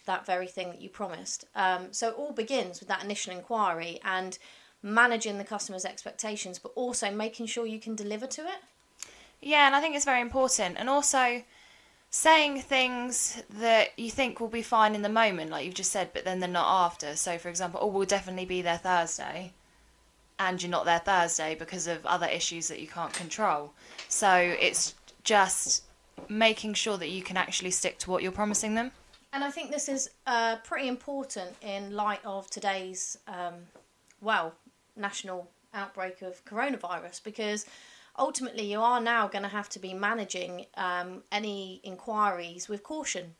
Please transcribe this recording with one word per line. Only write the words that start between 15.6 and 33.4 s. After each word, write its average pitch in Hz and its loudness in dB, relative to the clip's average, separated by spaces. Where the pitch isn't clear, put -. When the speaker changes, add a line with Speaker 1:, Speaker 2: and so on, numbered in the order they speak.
Speaker 2:
you've 185 -6
just 180 0
said, 180 0
but - -4
then 185 -2
they're 180 -2
not 180 4
after. 147 -4
So, 170 -2
for 175 -10
example, 175 -4
"Oh, 208 4
we'll 196 2
definitely 185 0
be 185 -2
there 170 0
Thursday," 180 0
and 185 0
you're 180 -4
not 175 2
there 170 6
Thursday 170 2
because 165 -8
of 165 -4
other 170 2
issues 170 -2
that 160 -10
you 156 -12
can't 165 -6
control. 160 -2
So 202 4
it's - 2
just - 4
making 214 2
sure 208 0
that 165 -6
you 180 -6
can 180 -6
actually 180 -2
stick - -2
to - -8
what 185 0
you're 185 -2
promising 208 -2
them. 240 -2
Speaker 1:
And 277 -2
I 285 -2
think 294 -8
this 294 -4
is, 269 -2
uh, 226 2
pretty 269 -4
important 247 -8
in 202 -8
light 208 -2
of 196 -8
today's, 190 -4
um, 180 -6